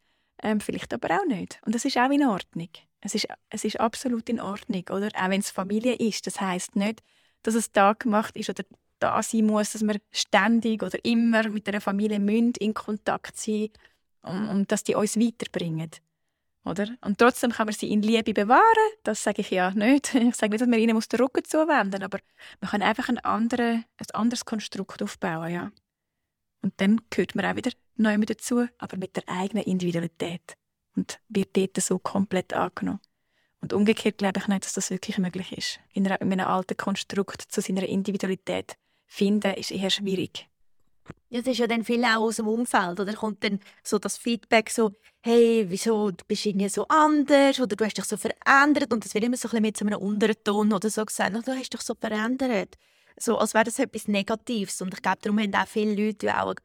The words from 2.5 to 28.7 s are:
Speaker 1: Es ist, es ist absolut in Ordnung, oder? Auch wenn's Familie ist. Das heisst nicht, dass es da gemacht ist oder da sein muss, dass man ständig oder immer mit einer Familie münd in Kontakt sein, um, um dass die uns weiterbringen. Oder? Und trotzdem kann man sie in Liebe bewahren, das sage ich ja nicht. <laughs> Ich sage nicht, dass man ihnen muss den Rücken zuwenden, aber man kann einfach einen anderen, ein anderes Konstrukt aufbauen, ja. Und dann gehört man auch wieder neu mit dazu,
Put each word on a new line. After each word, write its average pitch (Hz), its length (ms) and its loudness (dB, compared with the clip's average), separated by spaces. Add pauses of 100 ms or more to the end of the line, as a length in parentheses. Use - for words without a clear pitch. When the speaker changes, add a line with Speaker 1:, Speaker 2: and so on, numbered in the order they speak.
Speaker 1:
Es - 140 -6
ist, 208 140 -2 (220)
es - 140 -6
ist 214 140 -4
absolut 226 500 -2
in 233 120 -2
Ordnung, 196 500 -6
oder? 196 240 -2
Auch 185 140 -2
wenn's 196 220 0
Familie 214 440 -2
ist. - 320 -2
Das - 140 -6
heisst 185 340 -2
nicht, 208 280 -2 (400)
dass 226 120 0
es 226 160 0
da 202 220 6
gemacht 214 440 0
ist 214 120 -8
oder 196 160 -8 (340)
da - 240 0
sein 220 240 2
muss, 214 260 0
dass 214 100 -8
man 208 160 0 (120)
ständig 220 720 2
oder - 220 -4
immer 233 440 4
mit 208 200 -6
einer 202 140 -2
Familie 208 360 0
münd 220 380 2
in 214 160 -2
Kontakt - 640 -6
sein, 214 320 -4 (540)
um, 196 260 -6
um 202 180 0
dass - 180 -2
die - 100 0
uns 214 240 0
weiterbringen. 170 720 -2 (720)
Oder? 196 240 -4 (140)
Und 202 160 -2
trotzdem 247 340 4
kann 220 140 -2
man 214 80 -4
sie 180 160 -6
in 208 100 2
Liebe 226 320 2
bewahren, 427 600 6 (100)
das 214 200 -4
sage 208 200 -2
ich - 80 -12
ja 185 220 0
nicht. 226 420 4
<laughs> - 0 -
Ich 240 200 4
sage 214 160 0
nicht, 214 120 0
dass 247 60 4
man 233 100 6
ihnen 226 160 4
muss 220 140 0
den 226 120 0
Rücken 269 240 2
zuwenden, 247 580 2
aber 196 160 -6 (420)
man 190 100 -8
kann 202 120 0
einfach 220 260 0
einen 240 100 0
anderen, 233 680 0 (140)
ein - 160 -12
anderes 233 300 -2
Konstrukt - 580 -8
aufbauen, 170 500 -4
ja. 185 200 -6 (880)
Und 196 160 -2
dann 202 320 4
gehört - 240 0
man 196 100 -2
auch 185 120 -2
wieder 240 160 -4 (240)
neu 214 200 2
mit 214 140 2
dazu, 240 360 -2 (120)